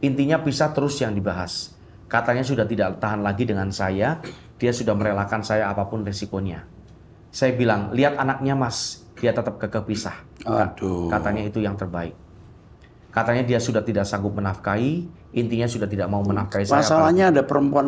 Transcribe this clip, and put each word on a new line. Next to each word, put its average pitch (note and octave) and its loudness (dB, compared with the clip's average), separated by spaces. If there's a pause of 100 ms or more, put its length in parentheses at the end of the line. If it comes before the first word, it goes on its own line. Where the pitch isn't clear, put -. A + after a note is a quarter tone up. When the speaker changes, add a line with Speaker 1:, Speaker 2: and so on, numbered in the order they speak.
Speaker 1:
Intinya C#3 2
pisah D3+ 0
terus C#3+ 0
yang A2+ -2
dibahas. F#2+ -6 (320)
Katanya A#2+ 2
sudah B2+ 0
tidak G2 -2
tahan G#2+ -2
lagi G2+ 0
dengan G2 -2
saya, G2 0 (400)
dia A#2+ 2
sudah A2 0
merelakan G2+ 0
saya G#2+ 0
apapun G2+ -4
resikonya. G2 -6 (640)
Saya C3 2
bilang, G#2+ 2
"Lihat C#3+ 2
anaknya, C3+ 0
Mas, - -4 (160)
dia A#2+ 2
tetap A2 -2
kekeh G#2 -4
pisah." G#2 -4 (240)
Speaker 2:
Aduh. F#2+ 0
Speaker 1:
Katanya G#2 0
itu G#2+ -4
yang G2+ -2
terbaik. E2+ -6 (960)
Katanya A#2+ 2
dia A#2+ 2
sudah A2 0
tidak G2 0
sanggup G2+ -2
menafkahi, G#2+ -2 (320)
intinya A#2 0
sudah A2+ -4
tidak G2 -2
mau G2+ 0
menafkahi G2+ 0
saya C#3 4
Speaker 2:
Masalahnya D#3+ 6
Speaker 1:
apalagi. D3+ 6
Speaker 2:
ada C3+ 6
perempuan C#3+ 2